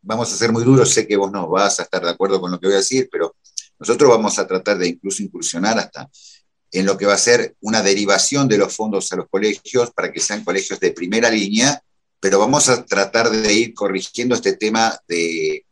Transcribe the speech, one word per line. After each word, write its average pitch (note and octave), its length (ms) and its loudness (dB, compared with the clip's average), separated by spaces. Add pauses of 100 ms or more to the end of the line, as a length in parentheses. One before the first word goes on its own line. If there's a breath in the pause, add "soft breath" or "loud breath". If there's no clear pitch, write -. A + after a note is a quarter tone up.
vamos A2+ 260 -4
a - 40 -6
ser A2+ 160 0
muy A#2 120 0
duros, B2+ 260 6
sé - 160 2
que G#2 100 0
vos G2 160 0
no F#2 160 -6
vas G2 320 0
a - 20 -4
estar F2 200 -4
de F2 80 -2
acuerdo F#2+ 300 0
con F2+ 120 -6
lo F2 80 -6
que F#2 80 0
voy G2 60 4
a G2 40 4
decir, B2+ 320 0
pero - 240 -4 (440 loud breath)
nosotros C3+ 300 4
vamos A2 300 4
a F#2+ 80 -2
tratar F#2 320 -2
de F2+ 100 0
incluso F#2+ 340 -8
incursionar G2 560 -4
hasta - 300 -10 (640 loud breath)
en F#2+ 160 -2
lo G2 100 0
que G2 100 -2
va G2+ 80 4
a G2 40 0
ser A#2+ 420 2
una G#2+ 220 0
derivación C3 640 2
de G#2+ 80 4
los G2 180 0
fondos G#2 380 -4
a F#2 40 -6
los - 120 -8
colegios G#2+ 600 -2
para - 220 -6
que - 80 -8
sean G#2+ 240 -6
colegios G2 340 -4
de F2+ 140 0
primera G#2 360 -2
línea, A2 540 0 (380)
pero G2 180 2
vamos C3 300 2
a B2 160 2
tratar A2 460 0
de G#2+ 220 0
ir A2+ 220 0
corrigiendo G#2 640 -4
este G2 200 0
tema A2+ 400 0 (120)
de E2 640 -4